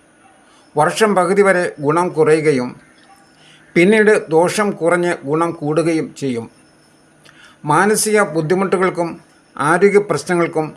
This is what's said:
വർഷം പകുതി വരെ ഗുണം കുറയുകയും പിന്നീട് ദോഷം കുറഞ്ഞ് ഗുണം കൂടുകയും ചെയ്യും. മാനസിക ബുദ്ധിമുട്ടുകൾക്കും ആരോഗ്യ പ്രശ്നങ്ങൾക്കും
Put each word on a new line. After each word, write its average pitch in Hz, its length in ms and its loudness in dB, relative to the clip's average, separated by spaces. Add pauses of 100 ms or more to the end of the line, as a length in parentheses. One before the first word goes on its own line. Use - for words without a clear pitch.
(800)
വർഷം 175 400 0
പകുതി 190 280 2
വരെ 180 180 2 (200)
ഗുണം 170 300 0
കുറയുകയും 151 560 0 (1040)
പിന്നീട് 214 380 4 (220)
ദോഷം 180 440 0
കുറഞ്ഞ് 175 340 0 (160)
ഗുണം 165 300 -2
കൂടുകയും 156 480 -2 (140)
ചെയ്യും. 120 260 -6 (1300)
മാനസിക 208 500 2 (140)
ബുദ്ധിമുട്ടുകൾക്കും 175 760 -2 (580)
ആരോഗ്യ 196 400 4
പ്രശ്നങ്ങൾക്കും 160 680 -2